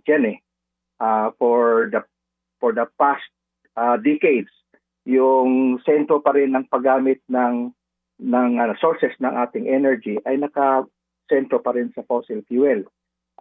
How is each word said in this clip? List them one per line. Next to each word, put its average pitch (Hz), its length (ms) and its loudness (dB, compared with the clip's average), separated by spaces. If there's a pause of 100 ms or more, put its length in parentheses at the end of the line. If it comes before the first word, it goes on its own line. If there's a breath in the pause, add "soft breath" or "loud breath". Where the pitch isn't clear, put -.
yan 143 240 2
eh. 90 60 -10 (580)
Ah, 110 400 -2
for 117 560 2
the, 110 80 0 (640)
for 120 80 2
the 117 240 -2
past, 143 320 0 (480)
ah, 117 240 0
decades, 143 480 0 (560)
yung 131 800 2
sentro 147 400 2
pa 139 80 2
rin 135 240 2
ng 131 160 -4
paggamit 131 560 2
ng, 123 480 -2 (480)
ng, 123 260 0 (140)
ah, 110 160 0
sources 165 400 0
ng 127 140 -2 (100)
ating 120 240 -6
energy 131 560 0
ay 135 160 -2
nakasentro 135 1200 -2
pa 123 160 -4
rin 120 160 -4
sa - 160 -14
fossil 117 400 -6
fuel. 123 400 0 (540)